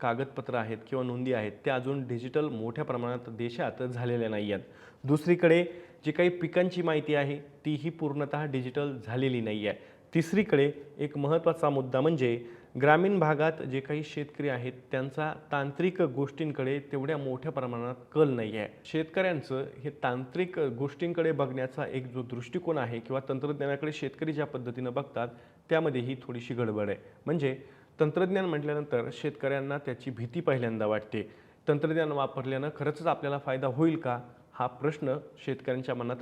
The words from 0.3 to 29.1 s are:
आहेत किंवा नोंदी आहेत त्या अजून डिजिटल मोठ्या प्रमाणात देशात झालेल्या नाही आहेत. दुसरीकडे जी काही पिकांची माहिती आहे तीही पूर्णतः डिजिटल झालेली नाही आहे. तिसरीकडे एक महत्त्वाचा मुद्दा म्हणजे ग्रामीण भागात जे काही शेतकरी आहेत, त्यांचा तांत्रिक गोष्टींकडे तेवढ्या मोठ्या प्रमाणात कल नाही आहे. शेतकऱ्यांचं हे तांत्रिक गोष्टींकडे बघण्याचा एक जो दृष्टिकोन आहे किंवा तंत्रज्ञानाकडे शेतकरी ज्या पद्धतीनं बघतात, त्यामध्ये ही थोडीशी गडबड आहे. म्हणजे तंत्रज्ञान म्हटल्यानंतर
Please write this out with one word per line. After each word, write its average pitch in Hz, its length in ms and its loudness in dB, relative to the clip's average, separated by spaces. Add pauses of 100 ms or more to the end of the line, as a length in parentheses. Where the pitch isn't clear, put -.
आहेत 113 240 -2 (100)
किंवा 131 160 0
नोंदी 123 280 0
आहेत 107 200 0 (120)
त्या 139 100 2
अजून 131 320 -2
डिजिटल 127 420 -2
मोठ्या 117 360 -4
प्रमाणात 120 440 -4
देशात 120 540 -4
झालेल्या 120 460 0
नाही 104 240 -2
आहेत. 95 120 -2 (400)
दुसरीकडे 170 600 6 (420)
जी 151 60 2
काही 175 160 6
पिकांची 175 540 0
माहिती 151 320 2
आहे 143 240 2 (260)
तीही 151 260 -2
पूर्णतः 147 540 -2
डिजिटल 135 520 -2 (100)
झालेली 127 340 0
नाही 107 260 0
आहे. 98 120 0 (360)
तिसरीकडे 160 580 4 (260)
एक 143 200 -4
महत्त्वाचा 160 520 4
मुद्दा 131 300 2
म्हणजे 131 460 4 (280)
ग्रामीण 160 440 6
भागात 156 440 2
जे 131 180 -2
काही 151 240 -4
शेतकरी 147 440 -6
आहेत, 127 240 -4 (180)
त्यांचा 139 420 -2 (200)
तांत्रिक 147 500 0
गोष्टींकडे 139 760 0 (140)
तेवढ्या 143 240 -2
मोठ्या 139 360 -4
प्रमाणात 123 420 -4 (180)
कल 151 180 6
नाही 110 280 -2
आहे. 104 100 -2 (160)
शेतकऱ्यांचं 156 800 -2 (140)
हे 131 120 -8 (120)
तांत्रिक 135 560 -2 (200)
गोष्टींकडे 160 540 0
बघण्याचा 131 540 -2
एक 127 200 -4
जो 123 160 -6
दृष्टिकोन 135 560 -4
आहे 117 220 -2
किंवा 131 280 -2
तंत्रज्ञानाकडे 139 640 -2
शेतकरी 151 400 -4
ज्या 143 140 0
पद्धतीनं 127 460 -6
बघतात, 123 360 -4 (420)
त्यामध्ये 160 300 2
ही 127 220 -2
थोडीशी 120 320 -8
गडबड 107 340 0
आहे. 98 100 -2 (280)
म्हणजे 143 300 0 (440)
तंत्रज्ञान 180 440 2
म्हटल्यानंतर 147 680 0